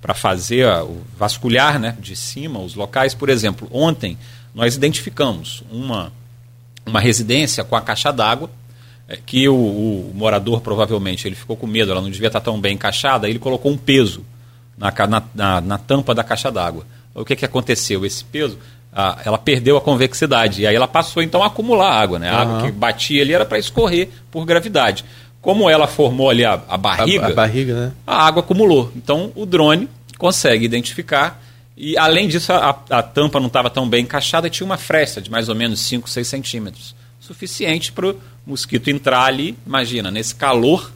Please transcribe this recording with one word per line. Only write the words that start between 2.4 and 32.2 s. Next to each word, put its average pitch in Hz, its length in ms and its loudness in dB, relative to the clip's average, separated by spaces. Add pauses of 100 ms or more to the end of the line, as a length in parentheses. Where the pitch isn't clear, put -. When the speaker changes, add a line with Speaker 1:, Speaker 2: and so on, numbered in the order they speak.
Speaker 1:
os 90 140 -10
locais. 127 400 -2
Por 135 160 -2
exemplo, 110 420 0
ontem 147 460 0 (360)
nós 120 220 0
identificamos 135 960 -4
uma, 113 420 -8 (720)
uma 110 160 0
residência 117 640 0
com - 100 -4
a 110 60 2
caixa 113 320 -2
d'água, 120 380 0 (580)
é, - 160 -12
que 131 240 2
o, 139 60 6
o 104 600 -2
morador 107 460 0
provavelmente 104 680 -2
ele 95 80 -6
ficou - 220 -10
com 120 100 -10
medo, 107 240 0
ela 92 120 -2
não 98 80 -6
devia 95 200 -2
tá 107 100 -2
tão 107 200 -4
bem 98 140 0
encaixada, 120 520 0
ele 113 120 -2
colocou 131 340 -2
um 143 60 -4
peso 131 440 2 (540)
na 101 140 -2
ca-, 101 160 0
na, 104 160 0 (120)
na, 98 260 0
na 98 180 -4
tampa 135 360 0
da 113 100 0
caixa - 260 -4
d'água. 87 340 -4 (300)
O 110 100 -10
que 131 120 -2
que - 80 -6
aconteceu? 120 600 -2
Esse - 200 -6
peso, 139 340 -6 (340)
a, 95 320 -2
ela 107 140 0
perdeu 135 380 2
a 135 40 4
convexidade, 123 840 2
e 107 40 2
aí 104 80 4
ela 127 140 2
passou, 165 340 0
então, 170 200 2
a 208 40 4
acumular 214 460 2
água, 104 260 2
né? 85 120 -4
A 98 100 2
água 113 160 0
Speaker 2:
Aham. 113 100 -2
Speaker 1:
que 120 60 -2
batia 117 500 0
ali 143 120 2
era 180 100 4
pra 240 140 -2
escorrer 180 500 0 (220)
por 165 140 -8
gravidade. 165 600 2 (380)
Como 196 260 4
ela 156 180 6
formou 135 440 2
ali 120 140 4
a, 104 240 2
a 95 80 -4
barriga, 110 500 0
Speaker 2:
A, - 20 2
a - 60 0
barriga, 120 400 2
né? 123 180 -4 (140)
Speaker 1:
a - 200 4
água 160 140 4
acumulou. 170 560 4
Então, 151 380 -2
o 208 100 -8
drone 175 440 4 (280)
consegue 135 480 2
identificar, 120 760 -2 (340)
e 156 220 -4
além 160 300 4